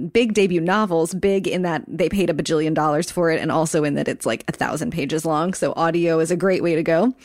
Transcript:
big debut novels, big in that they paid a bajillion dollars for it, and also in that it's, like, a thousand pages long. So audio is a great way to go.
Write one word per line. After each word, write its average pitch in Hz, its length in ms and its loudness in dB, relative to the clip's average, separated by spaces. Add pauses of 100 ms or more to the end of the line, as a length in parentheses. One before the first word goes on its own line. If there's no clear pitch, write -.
(140)
big 233 200 2
debut 180 280 2
novels, 175 520 0
big 196 360 0
in 185 140 -2
that 156 220 -2
they - 220 -2
paid 190 220 0
a 165 40 0
bajillion 156 400 0
dollars 156 380 0
for 170 180 0
it, 160 120 0
and 151 100 -2
also 156 320 0
in 147 120 0
that 139 120 -2
it's, - 180 -4
like, 117 220 -4
a - 60 -4
thousand - 380 -4
pages 156 340 -4
long. 165 280 0
So 143 220 -2
audio 165 460 2
is 160 100 0
a 180 60 0
great 185 260 2
way 170 120 2
to 165 60 0
go. 170 320 2 (120)